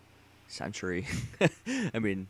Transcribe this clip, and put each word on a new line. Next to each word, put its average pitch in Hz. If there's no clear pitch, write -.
century. 90
<laughs> 226
I 113
mean, 98